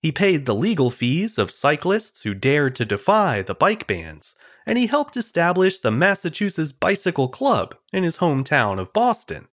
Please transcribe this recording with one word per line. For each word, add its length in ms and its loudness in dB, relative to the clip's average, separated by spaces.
He 100 0
paid 340 2
the 100 0
legal 340 2
fees 480 -2
of 140 0
cyclists 720 -2
who 100 -2
dared 420 0
to 100 -2
defy 560 2
the 140 -6
bike 320 0
bans, 480 -8
and 120 0
he 100 2
helped 300 -2
establish 640 2
the 120 0
Massachusetts 800 0
Bicycle 580 0
Club 460 0
in 120 0
his 140 -2
hometown 600 0
of 140 -8
Boston. 600 -2